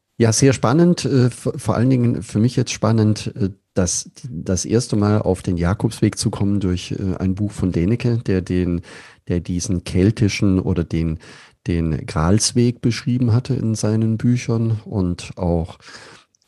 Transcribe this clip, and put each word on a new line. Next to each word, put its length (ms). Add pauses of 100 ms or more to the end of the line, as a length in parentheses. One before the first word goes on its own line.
(180)
Ja, 140
sehr 200
spannend, 520
äh, 260
v-, 260
vor 200
allen 140
Dingen 320
für 180
mich 160
jetzt 160
spannend, 640
äh, 140 (240)
das, 360 (180)
das 360
erste 320
Mal 260
auf 180
den 160
Jakobsweg 640
zu 120
kommen 280
durch, 340
äh, 260
ein 180
Buch 160
von 200
Dänicke, 460
der 240
den, 400 (460)
der 120
diesen 440
keltischen 720
oder 240
den 380 (460)
den 400
Gralsweg 720
beschrieben 520
hatte 220
in 200
seinen 440
Büchern 680
und 520
auch 420 (680)